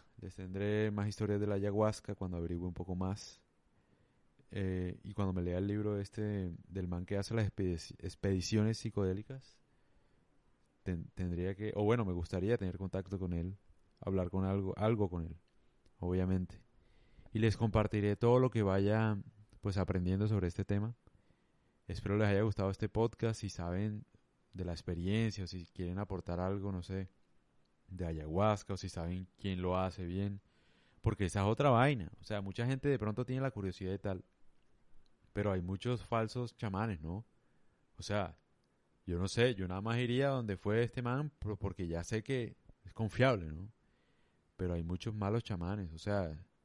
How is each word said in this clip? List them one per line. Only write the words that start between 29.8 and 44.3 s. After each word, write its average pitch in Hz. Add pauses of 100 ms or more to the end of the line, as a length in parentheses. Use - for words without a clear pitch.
bien, 98 (600)
porque 107
esa 98
es 98
otra 139
vaina. 120 (100)
O -
sea, 104
mucha 98
gente 131
de 139
pronto 107
tiene 131
la 135
curiosidad 95
y 101
tal, 95 (1080)
pero 101
hay 92
muchos 98
falsos 113
chamanes, 101
¿no? 87 (720)
O 92
sea, 98 (680)
yo 87
no 92
sé, 117
yo 95
nada 92
más 113
iría 123
donde 117
fue 110
este 123
man, 131
pro-, 101
porque 95
ya 85
sé -
que 131 (280)
es -
confiable, 110
¿no? 82 (840)